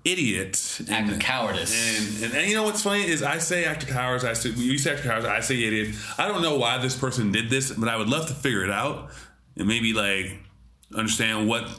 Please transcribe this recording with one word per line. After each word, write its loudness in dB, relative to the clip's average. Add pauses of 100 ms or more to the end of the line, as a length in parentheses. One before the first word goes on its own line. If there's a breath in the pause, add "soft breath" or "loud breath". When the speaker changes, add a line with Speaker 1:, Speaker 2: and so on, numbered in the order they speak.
Speaker 1:
idiot. 0
Speaker 2:
Act 2
of 0
Speaker 1:
And, -2
Speaker 2:
cowardice. 0
Speaker 1:
and, -2
and, -2
and 2
you 2
know 2
what's 0
funny 2
is 0
I 0
say 0
act -2
of -6
cowardice, 0
I 0
say, 0
you 2
say 2
act -2
of -6
cowardice, 0
I 0
say 0
idiot. 0 (220 loud breath)
I 0
don't 0
know 2
why 2
this -2
person 0
did 0
this, 0
but 0
I 0
would 0
love 0
to -4
figure 0
it 0
out -2 (440 loud breath)
and 0
maybe, 2
like, 0 (560)
understand 2
what 0